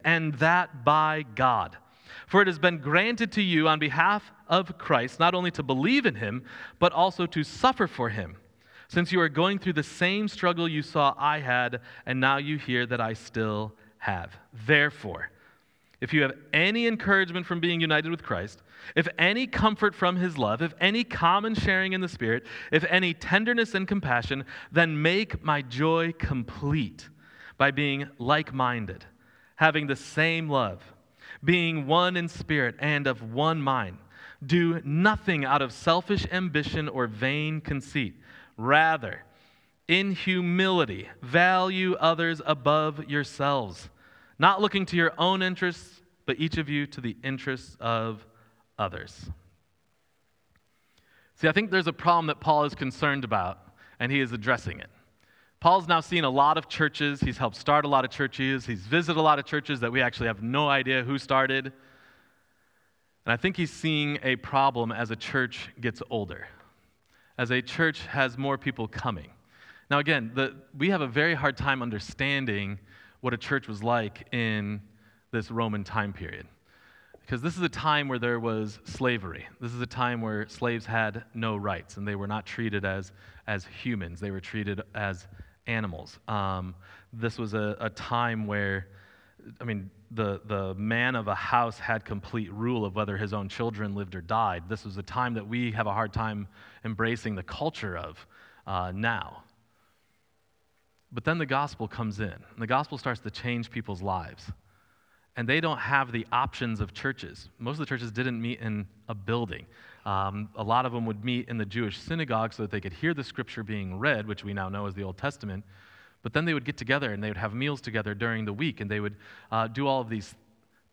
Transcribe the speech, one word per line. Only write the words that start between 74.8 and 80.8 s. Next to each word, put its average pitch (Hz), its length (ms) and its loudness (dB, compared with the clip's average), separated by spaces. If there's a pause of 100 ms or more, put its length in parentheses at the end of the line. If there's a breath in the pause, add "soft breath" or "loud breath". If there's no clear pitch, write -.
this 113 220 -4
Roman 110 320 -2
time 101 280 -4
period, 82 360 -12 (720 soft breath)
because 123 220 -4
this 165 120 -2
is 180 60 -6
a 165 80 2
time 147 380 2
where 127 100 -2
there 120 220 0
was 110 440 -4
slavery. 95 640 -4 (120)
This 120 140 -8
is 120 80 -8
a 123 40 -4
time 123 360 -2
where 107 260 -4
slaves 117 400 -4